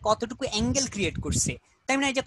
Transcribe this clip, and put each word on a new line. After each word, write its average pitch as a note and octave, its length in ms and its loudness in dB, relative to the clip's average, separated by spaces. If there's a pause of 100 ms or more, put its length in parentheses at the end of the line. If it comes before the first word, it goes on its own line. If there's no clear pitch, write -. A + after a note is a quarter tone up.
কতটুকু A3 360 0 (100)
angle B3 400 2
create F3+ 320 -2
করছে, - 260 0 (340)
তাই C4 160 2
না? C#4 100 2
এই A#3+ 80 -8
যে B3+ 80 0